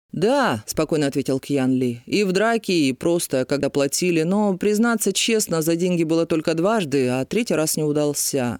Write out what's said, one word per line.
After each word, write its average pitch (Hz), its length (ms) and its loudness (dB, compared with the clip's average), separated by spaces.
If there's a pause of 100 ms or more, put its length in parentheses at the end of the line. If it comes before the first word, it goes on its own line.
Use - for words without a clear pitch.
(120)
«Да», 202 540 0
спокойно 151 400 -2
ответил 135 320 -2
Кьян 131 340 0
Ли, 123 340 0
«и 202 180 0
в 185 80 0
драке, 220 400 0
и 143 200 2
просто, 165 520 0
когда 139 240 -2
платили, 156 540 0
но, 196 340 0
признаться 214 560 0
честно, 208 480 0
за 165 160 2
деньги 175 260 2
было 165 220 2
только 165 300 0
дважды, 160 540 0
а 131 160 0
третий 214 300 -2
раз 156 220 0
не 156 80 -2
удался». 147 760 -2